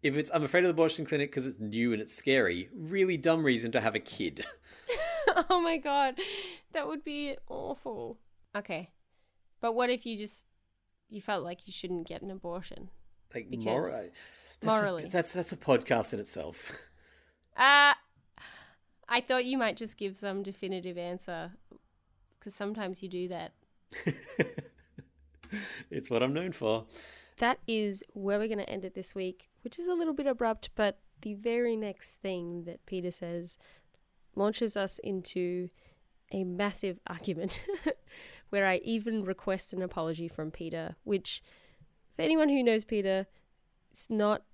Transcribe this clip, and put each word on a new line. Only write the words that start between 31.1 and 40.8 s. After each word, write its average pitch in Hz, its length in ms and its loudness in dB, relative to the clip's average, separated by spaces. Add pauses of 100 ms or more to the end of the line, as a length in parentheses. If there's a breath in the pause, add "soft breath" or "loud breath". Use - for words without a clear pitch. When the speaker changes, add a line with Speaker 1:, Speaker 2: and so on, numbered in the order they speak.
Speaker 2:
the 214 100 -6
very 233 420 2
next 214 360 -6 (100)
thing 175 420 -4
that 170 220 -12
Peter 180 260 -4
says 175 460 -8 (760 soft breath)
launches 208 440 2
us 196 260 -2
into 180 640 -2 (640 soft breath)
a 190 140 -2
massive 185 580 -2
<laughs> - 40 -12
argument 170 520 -4 (920 loud breath)
where 202 160 4
I 185 120 4
even 220 480 0
request 190 480 -2
an 185 80 -2
apology 165 480 -4
from 156 220 -6
Peter, 165 520 -8